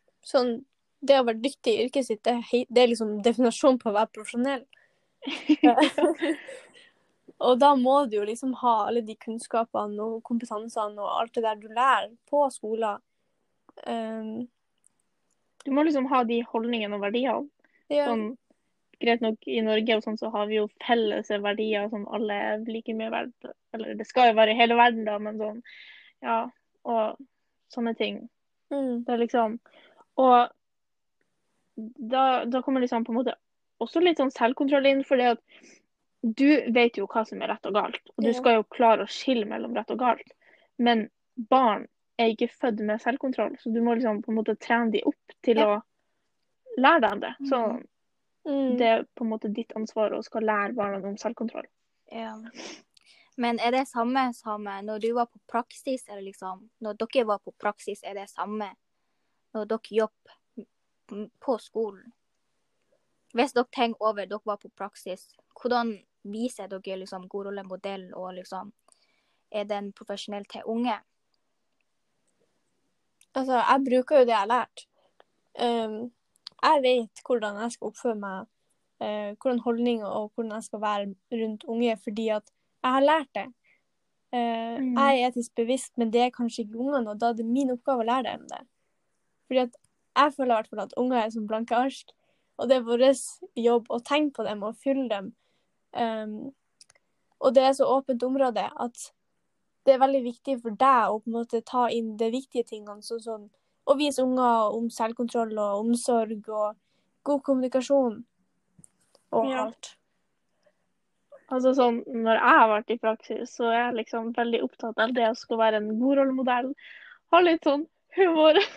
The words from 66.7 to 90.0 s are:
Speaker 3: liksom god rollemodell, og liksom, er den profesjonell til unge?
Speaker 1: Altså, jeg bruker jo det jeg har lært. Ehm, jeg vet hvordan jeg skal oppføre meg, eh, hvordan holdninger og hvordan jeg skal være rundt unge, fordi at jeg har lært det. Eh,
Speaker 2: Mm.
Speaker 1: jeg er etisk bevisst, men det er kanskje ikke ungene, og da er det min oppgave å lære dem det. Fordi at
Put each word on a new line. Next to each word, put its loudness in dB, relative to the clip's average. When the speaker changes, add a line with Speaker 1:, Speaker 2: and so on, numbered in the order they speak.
Speaker 3:
liksom -14
god -10
rollemodell, -12
og -12
liksom, -14
er -6
den -6
profesjonell -12
til -14
unge? -4
Speaker 1:
Altså, 0
jeg 4
bruker 4
jo 10
det 4
jeg 2
har -2
lært. -2
Ehm, -2
jeg 6
vet 0
hvordan -2
jeg -4
skal -10
oppføre -4
meg, -8
eh, -6
hvordan -2
holdninger -2
og -6
hvordan -8
jeg -10
skal -12
være -4
rundt -6
unge, -2
fordi -4
at -4
jeg 0
har 2
lært 4
det. -8
Eh, -2
Speaker 2:
Mm. -2
Speaker 1:
jeg 4
er 2
etisk -6
bevisst, -2
men 0
det 2
er 2
kanskje -6
ikke -14
ungene, -2
og -10
da 0
er -2
det -6
min 0
oppgave -2
å -4
lære 0
dem -8
det. -16
Fordi 0
at -8